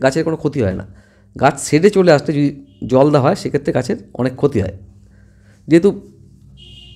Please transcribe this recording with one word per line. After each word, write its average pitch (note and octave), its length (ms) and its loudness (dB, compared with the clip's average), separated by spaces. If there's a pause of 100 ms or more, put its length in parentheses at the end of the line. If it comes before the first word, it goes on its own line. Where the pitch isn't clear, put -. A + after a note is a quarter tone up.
গাছের D#3+ 220 0
কোনো D#3+ 120 -4
ক্ষতি C#3+ 260 -4
হয় F#2 120 -2
না। G#2 120 -10 (540)
গাছ C3+ 200 2
শেডে E3+ 300 2
চলে F#3 220 4
আসলে C#3+ 200 0
যদি C#3+ 340 -2 (200)
জল C3 240 4
দেওয়া D3 100 2
হয়, D3 140 2
সেক্ষেত্রে - 380 -4
গাছের B2+ 240 -4 (180)
অনেক B2+ 220 -4
ক্ষতি C3+ 240 -2
হয়, - 120 -6 (960)
যেহেতু F3+ 320 2 (960)